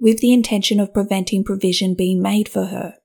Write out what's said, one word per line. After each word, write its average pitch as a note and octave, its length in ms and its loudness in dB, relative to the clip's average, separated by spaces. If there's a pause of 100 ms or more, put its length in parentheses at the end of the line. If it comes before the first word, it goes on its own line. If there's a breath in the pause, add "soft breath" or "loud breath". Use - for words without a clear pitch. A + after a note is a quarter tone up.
with A3+ 180 4
the B3 140 4
intention G#3+ 460 2
of G3 140 -2
preventing G3 500 -2
provision F#3 500 -2
being F#3 280 0
made G#3 280 0
for F#3+ 160 -4
her. F#3 400 -10